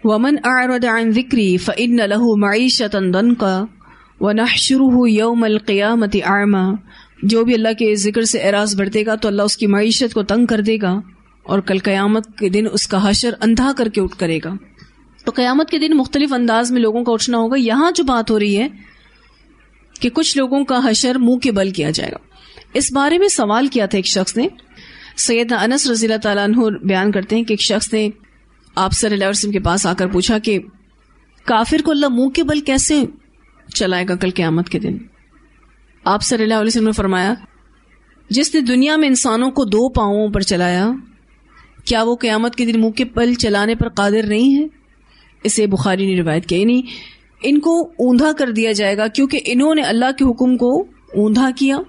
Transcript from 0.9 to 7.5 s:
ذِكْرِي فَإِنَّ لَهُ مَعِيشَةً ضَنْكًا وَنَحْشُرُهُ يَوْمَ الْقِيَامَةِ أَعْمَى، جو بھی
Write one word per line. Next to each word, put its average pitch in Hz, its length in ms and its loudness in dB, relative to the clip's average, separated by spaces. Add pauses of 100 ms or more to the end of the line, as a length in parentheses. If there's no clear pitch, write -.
ذِكْرِي 220 440 2
فَإِنَّ 233 460 0
لَهُ 214 340 2
مَعِيشَةً 208 760 0
ضَنْكًا 202 520 0 (560)
وَنَحْشُرُهُ 247 880 2
يَوْمَ 226 380 2
الْقِيَامَةِ 214 760 0
أَعْمَى، 196 520 0 (480)
جو 226 220 2
بھی 240 100 2